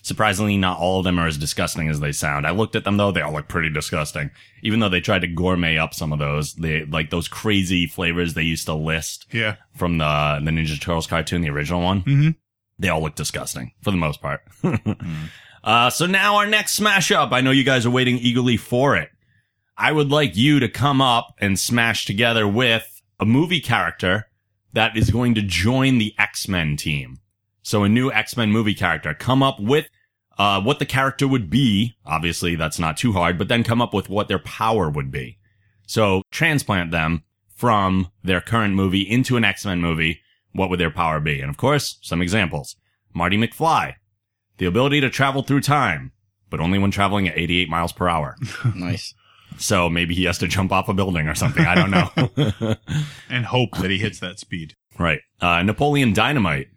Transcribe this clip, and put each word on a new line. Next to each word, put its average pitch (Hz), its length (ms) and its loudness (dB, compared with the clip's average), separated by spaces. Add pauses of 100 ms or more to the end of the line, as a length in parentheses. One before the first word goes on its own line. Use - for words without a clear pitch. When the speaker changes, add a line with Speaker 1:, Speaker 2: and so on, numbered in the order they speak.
Speaker 1:
Surprisingly, 104 540 0
not 92 240 0
all 92 180 2
of 92 60 0
them 90 160 2
are 82 80 0
as 76 100 -4
disgusting 78 500 -4
as 76 120 -2
they 73 100 -2
sound. 71 380 -2
I - 20 0
looked 107 240 -2
at 110 80 -4
them, 101 140 0
though. 101 160 2
They 82 80 -2
all 76 120 -4
look 76 140 -8
pretty 80 240 -2
disgusting. 76 640 -6 (320)
Even 110 160 0
though 107 80 2
they 90 120 0
tried 98 200 0
to 87 80 -2
gourmet 85 500 0
up 80 160 -4
some 78 180 -4
of 76 60 -2
those, 73 360 -4
they, 78 300 -4
like, 76 260 -4
those 85 180 -4
crazy 92 580 0
flavors 85 480 -2
they 80 80 -2
used 80 240 -2
to 82 80 -4
list 78 560 -4
Speaker 2:
Yeah. 110 240 -2 (220)
Speaker 1:
from 87 220 0
the, 73 460 0
the 80 60 0
Ninja 78 300 -2
Turtles 85 260 -4
cartoon, 85 360 -2
the 78 80 -2
original 73 300 -2
one. 95 200 2
Speaker 2:
Mm-hmm. 139 300 2 (500)
Speaker 1:
They 92 80 0
all 80 140 0
look 76 120 -6
disgusting, 65 560 -8 (120)
for 104 100 -2
the 95 40 0
most 78 240 -2
part. 71 260 -8
<laughs> - 40 -20 (140)
Speaker 2:
Mm. 90 640 -4 (340)
Speaker 1:
Uh, 120 280 4
so 151 160 -2
now 196 320 2
our 208 80 2
next 214 260 0
smash 202 400 2
up. 147 180 2
I 123 100 2
know 131 120 2
you 135 100 4
guys 127 240 2
are 120 40 2
waiting 123 280 2
eagerly 123 380 2
for 123 400 2
it. 80 140 -2 (680)
I 120 140 2
would 147 180 2
like 143 260 2
you 143 240 6
to 117 80 2
come 135 320 0
up 123 380 2
and 98 200 0
smash 117 460 0
together 113 440 2
with 113 520 0 (200)
a 101 40 0
movie 151 360 2
character 98 680 0 (460)
that 110 220 0
is 113 140 2
going 120 260 2
to 110 60 2
join 120 560 2
the 107 200 0
X-Men 87 580 -2
team. 67 420 -6 (440)
So 104 220 0
a 101 40 4
new 123 240 2
X-Men 110 380 -2
movie 107 240 2
character. 80 400 -2
Come 131 280 2
up 135 180 0
with, 135 280 0 (480)
uh, 101 240 2
what 123 200 0
the 147 40 -4
character 135 440 0
would 127 200 0
be. 113 560 2
Obviously, 82 520 -2
that's 78 240 -4
not 80 160 0
too 120 160 0
hard, 87 260 2
but 95 100 -2
then 120 160 2
come 117 160 0
up 117 140 -2
with 98 160 -2
what 101 180 -2
their 95 120 0
power 110 500 -2
would 71 220 -4
be. 65 260 -10 (480)
So 98 360 2 (100)
transplant 117 580 0
them 82 320 0 (320)
from 95 560 2 (120)
their 90 180 0
current 107 340 0
movie 95 280 2
into 123 340 0
an 117 80 2
X-Men 95 360 -2
movie. 82 400 -2 (320)
What 95 180 0
would 90 100 0
their 85 100 0
power 80 300 -2
be? 76 200 -2
And 67 80 -6
of 73 80 -6
course, 135 460 -2
some 85 180 -4
examples. 87 560 -2 (380)
Marty 87 240 0
McFly, 117 560 0 (640)
the 92 80 0
ability 135 340 2
to 131 100 2
travel 135 320 0
through 135 200 2
time, 104 500 0 (380)
but - 100 -4
only 90 180 2
when 98 120 2
traveling 98 360 0
at 78 120 -4
eighty-eight 85 320 2
miles 85 220 0
per - 160 -2
hour. 76 280 -2 (200)
Speaker 3:
<laughs> 110 200 -2
Nice. 90 380 -6 (440)
Speaker 1:
So 87 320 0
maybe 87 240 0
he 90 100 0
has 87 140 0
to 90 100 -2
jump 95 240 0
off 92 160 0
a 104 60 -2
building 92 340 0
or 76 60 -4
something. - 320 0
I 87 80 2
don't 90 160 4
know. 110 840 0 (380)
<laughs> - 160 -20
Speaker 2:
And 123 160 -2
hope 123 340 0
that 92 120 -2
he 95 80 0
hits 104 220 -4
that 90 180 -10
speed. 82 380 -10 (220)
Speaker 1:
Right. 82 220 2 (220)
Uh, 87 200 4
Napoleon 131 520 2
Dynamite, 104 640 0